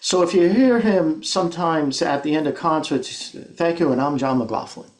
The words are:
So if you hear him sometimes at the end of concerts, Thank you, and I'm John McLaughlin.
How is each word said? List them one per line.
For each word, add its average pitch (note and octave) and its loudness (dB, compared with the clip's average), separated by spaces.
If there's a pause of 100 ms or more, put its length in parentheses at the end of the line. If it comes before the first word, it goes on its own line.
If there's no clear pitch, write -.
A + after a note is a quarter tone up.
So F#3 0
if E3+ 0
you F3 6
hear A#3+ 4
him F3 2
sometimes E3 -2
at C#3+ -2
the D3+ -2
end D3+ 0
of C#3+ -2
concerts, - -4 (200)
Thank E3+ 0
you, D#3 2
and B2 0
I'm C#3+ 0
John C3 0
McLaughlin. - -6